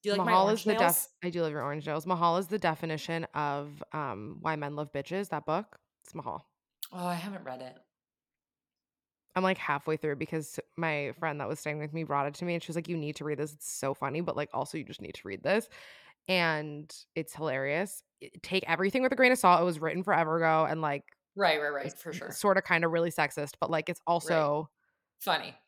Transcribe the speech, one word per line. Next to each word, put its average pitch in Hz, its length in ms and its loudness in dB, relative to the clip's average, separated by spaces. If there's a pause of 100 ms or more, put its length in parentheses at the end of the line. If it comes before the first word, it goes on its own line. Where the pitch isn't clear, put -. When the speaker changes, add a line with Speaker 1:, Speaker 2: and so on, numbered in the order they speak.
Speaker 1:
Do 208 60 0
you 202 80 4
like 185 80 2
my 233 80 4
Speaker 2:
Mahal 190 140 8
Speaker 1:
orange 214 120 4
Speaker 2:
is - 60 -4
the 214 80 4
def-, 226 80 2
Speaker 1:
nails? 170 280 4 (140)
Speaker 2:
I 180 60 -2
do 170 120 -2
love 160 100 0
your 147 120 -4
orange 147 240 -4
nails. 156 180 -2
Mahal 170 320 4
is 185 100 0
the 202 120 -2
definition 165 640 -2 (100)
of, 147 480 -4 (120)
um, 120 480 -6
Why 160 160 0
Men 147 180 -6
Love 147 160 -6
Bitches, 185 380 -4
that 147 160 -4
book. 175 340 -2 (240)
It's - 100 -20
Mahal. 127 340 -8 (440)
Speaker 1:
Oh, 180 160 -6
I 175 80 -2
haven't 190 300 -10
read 127 160 -10
it. 127 140 -14 (1600)
Speaker 2:
I'm, 185 80 2
like, 185 140 2
halfway 151 400 -2
through 151 180 -2
because 156 440 -6 (180)
my 151 420 -2
friend 147 220 -2
that 117 80 -4
was 151 100 -4
staying 151 200 -4
with 151 140 -6
me 165 120 -4
brought 143 220 0
it 143 80 -4
to 180 100 -6
me, 175 80 0
and 170 100 -2
she - 60 -12
was 156 80 -6
like, 165 100 -4
"You 170 100 -4
need 151 200 -6
to 147 80 -8
read 151 120 -4
this. 147 160 -4
It's - 180 -14
so 139 220 -4
funny, 139 280 -4
but, 175 160 -2
like, 147 160 -4
also 143 240 -4
you 160 80 -6
just - 160 -14
need - 140 -12
to - 120 -12
read 98 160 -8
this." 208 240 2 (600)
And 156 680 0 (220)
it's 160 200 -4
hilarious. 151 640 -2 (220)
I, - 80 -18 (100)
take 185 280 0
everything 190 340 2
with 254 80 4
a 269 40 0
grain 247 160 8
of 254 60 4
salt. 175 240 8
It 175 40 4
was 165 140 0
written 160 240 -2
forever 165 340 2
ago 160 280 6
and, 160 160 -2
like, 143 220 -2 (320)
Speaker 1:
Right, 165 260 4
right, 147 80 0
right, 143 180 -4
Speaker 2:
it's - 140 -12
Speaker 1:
for 160 120 -8
sure. - 180 -8
Speaker 2:
sorta 196 300 4
kinda 170 260 2
really 170 240 2
sexist, 147 480 -2
but, 160 100 -2
like, 160 200 0
it's 175 180 -6
Speaker 1:
Right. 170 60 4
Speaker 2:
also 156 560 2 (500)
Speaker 1:
Funny. - 340 -2 (140)